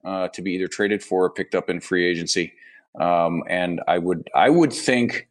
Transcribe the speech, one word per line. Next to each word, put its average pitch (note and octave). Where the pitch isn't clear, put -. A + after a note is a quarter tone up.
uh, F#2
to -
be F#2
either F#2
traded G2+
for F#2
or F2+
picked -
up F2+
in F2
free F2+
agency. E2+
Um, E2+
and F2+
I F2
would, F2
I G#2
would D#3+
think -